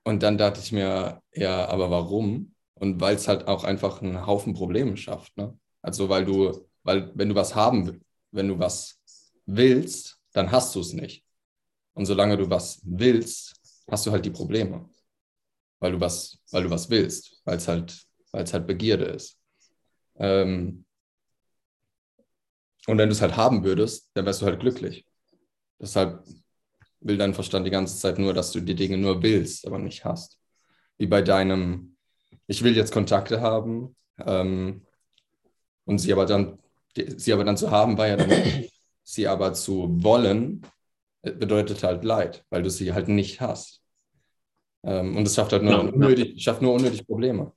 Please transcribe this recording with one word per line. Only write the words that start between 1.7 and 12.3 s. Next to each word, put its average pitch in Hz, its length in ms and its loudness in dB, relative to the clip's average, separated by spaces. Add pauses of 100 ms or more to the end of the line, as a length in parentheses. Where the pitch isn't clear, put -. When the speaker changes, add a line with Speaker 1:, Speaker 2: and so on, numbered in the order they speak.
Speaker 1:
warum? 101 640 -2 (200)
Und 95 260 -4
weil's 101 280 0
halt 101 200 0
auch 95 160 0
einfach 98 380 -2
einen 90 240 -6
Haufen 101 280 0
Probleme 95 440 -2
schafft, - 400 -12
ne? 107 200 -8 (240)
Also 98 280 -4
weil 95 160 2
du, 95 400 0 (160)
weil 92 320 0
wenn 101 160 0
du 101 40 0
was 95 200 0
haben, 107 480 2 (300)
wenn 98 160 -2
du 92 100 -2
was - 420 -6 (460)
willst, 127 720 2 (140)
dann 95 200 0
hast 127 220 2
du's 87 180 -6
nicht. - 320 -12 (720)
Und 98 120 -4
solange 101 300 2